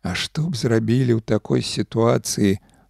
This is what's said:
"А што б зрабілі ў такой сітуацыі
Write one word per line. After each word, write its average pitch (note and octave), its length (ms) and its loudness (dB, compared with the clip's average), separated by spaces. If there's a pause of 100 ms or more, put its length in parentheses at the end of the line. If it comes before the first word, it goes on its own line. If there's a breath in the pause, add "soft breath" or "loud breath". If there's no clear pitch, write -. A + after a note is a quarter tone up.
"А F2 160 -6
што D#3+ 320 -4
б C3+ 80 -4
зрабілі A#2 560 2
ў A2+ 80 0
такой A#2 400 -2
сітуацыі A2+ 960 0 (320 soft breath)